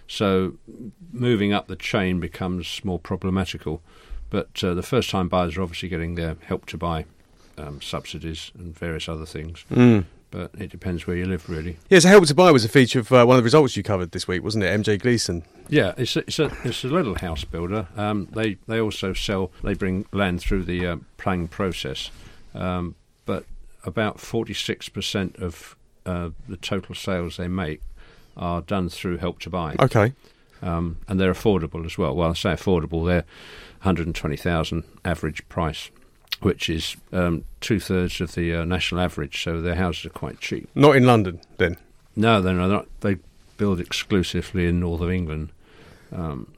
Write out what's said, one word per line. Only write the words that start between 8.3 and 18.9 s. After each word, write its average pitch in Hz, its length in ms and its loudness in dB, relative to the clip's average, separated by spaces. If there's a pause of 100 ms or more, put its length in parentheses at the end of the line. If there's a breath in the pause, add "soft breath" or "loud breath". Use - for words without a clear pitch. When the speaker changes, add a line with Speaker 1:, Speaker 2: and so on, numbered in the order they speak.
Speaker 1:
and 87 220 -14
various 82 300 -6
other 80 180 -8
things. 80 460 -12
Speaker 2:
Mm. 120 320 8 (260)
Speaker 1:
But 90 280 -10
it 98 120 -10
depends 87 380 -6
where 90 80 -2
you 90 80 -2
live, 92 240 -4
really. 82 300 -8 (120)
Speaker 2:
Yeah, 190 100 10
so 165 80 6
Help 196 180 12
to 143 100 2
Buy 180 160 10
was 123 120 8
a 113 40 0
feature 131 320 6
of, 107 120 -4
uh, 123 120 10
one 127 120 8
of 127 60 8
the - 20 2
results 131 320 6
you 104 60 -2
covered 92 300 -2
this - 160 -6
week, 90 160 -2
wasn't 107 180 0
it? 92 60 2
M 104 160 2
J 104 120 2
Gleeson. 101 460 0 (260)
Speaker 1:
Yeah, 120 280 2
it's 127 180 -4
a, 165 60 0
it's - 180 -6
a, 143 140 0 (100)
it's 123 220 -6
a 127 40 -4
little 135 280 0
house 82 280 -6
builder. 87 520 -6
Um, 104 360 -4
they, 110 260 -4 (100)
they 113 120 -2
also 98 320 -2